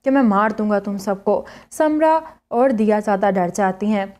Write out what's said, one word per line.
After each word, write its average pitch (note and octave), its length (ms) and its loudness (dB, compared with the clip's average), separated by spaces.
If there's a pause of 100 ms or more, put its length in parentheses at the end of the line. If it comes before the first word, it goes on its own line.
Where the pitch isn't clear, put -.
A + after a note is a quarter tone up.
कि C4+ 60 -2
"मैं C#4 140 2
मार G#3+ 300 2
दूँगा G#3+ 280 -2
तुम G3+ 180 -6
सबको।" G3 460 -2 (260)
समरा D#4 500 2 (300)
और B3+ 220 2
दिया G#3+ 260 2
ज़्यादा G#3 320 0
डर F3+ 200 0
जाती F#3+ 380 -2
हैं G3 180 -2 (120)